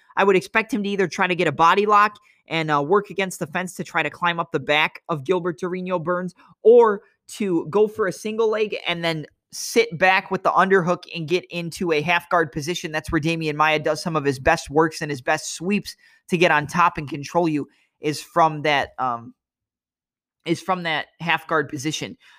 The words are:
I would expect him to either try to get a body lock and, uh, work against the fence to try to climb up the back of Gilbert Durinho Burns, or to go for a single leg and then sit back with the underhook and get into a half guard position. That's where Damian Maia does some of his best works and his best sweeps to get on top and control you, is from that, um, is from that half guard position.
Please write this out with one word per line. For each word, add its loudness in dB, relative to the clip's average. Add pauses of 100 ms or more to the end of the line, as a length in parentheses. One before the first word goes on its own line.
(160)
I 2
would 6
expect -2
him -4
to -2
either 0
try -2
to -2
get 0
a 0
body 4
lock 4 (320)
and, -2
uh, 2
work 0
against -6
the -4
fence -8
to -10
try -2
to -4
climb -2
up -6
the -2
back 0
of -6
Gilbert -2
Durinho -4
Burns, -4 (300)
or 8 (280)
to -2
go 4
for -2
a -2
single -4
leg -2 (100)
and -4
then -2 (260)
sit -2
back 2
with -2
the 4
underhook 4 (100)
and -8
get 0
into -6
a 2
half 0
guard 0
position. -6
That's -6
where 0
Damian -2
Maia 2
does -2
some -6
of -2
his 0
best 0
works 2
and -6
his -8
best -4
sweeps -4 (320)
to 0
get 4
on 2
top 2
and -10
control -2
you, -2 (320)
is -4
from 0
that, 0
um, -6 (1120)
is -2
from -4
that -4 (120)
half -2
guard 0
position. -8 (220)